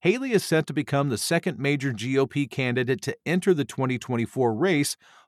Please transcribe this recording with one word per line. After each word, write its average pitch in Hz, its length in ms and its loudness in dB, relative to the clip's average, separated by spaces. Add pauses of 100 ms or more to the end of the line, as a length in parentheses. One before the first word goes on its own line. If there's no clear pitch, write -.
Haley 247 320 2
is 190 100 4
set 160 240 0
to 151 60 -10
become 143 360 0
the 113 100 -2
second 165 400 -2
major 139 340 0
G 123 260 0
O 135 80 4
P 143 200 -2
candidate 127 560 0
to - 140 -6 (100)
enter 180 260 2
the 143 120 2
twenty 127 340 -4
twenty-four 117 560 0
race 147 420 0 (320)